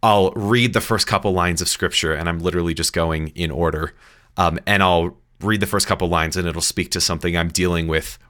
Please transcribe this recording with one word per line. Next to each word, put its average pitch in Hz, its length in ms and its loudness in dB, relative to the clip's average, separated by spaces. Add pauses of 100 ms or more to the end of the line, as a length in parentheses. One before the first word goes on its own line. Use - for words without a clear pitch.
I'll 101 280 6
read 117 400 2
the 113 80 2
first 110 260 0
couple 98 260 0
lines 87 300 0
of 87 60 -4
scripture - 440 -2
and 80 160 -4
I'm 85 120 -2
literally 85 340 0
just 78 180 -4
going 80 440 -2
in 82 160 -2
order. 78 420 -2 (420)
Um, 85 300 2
and 98 160 4
I'll 90 340 2 (240)
read 107 200 0
the 98 80 -2
first 101 180 0
couple 90 220 0
lines 80 280 0
and 87 120 -2
it'll 82 120 -6
speak - 300 -4
to 90 100 -4
something 85 360 -2
I'm 85 140 0
dealing 85 360 0
with 80 320 -4 (120)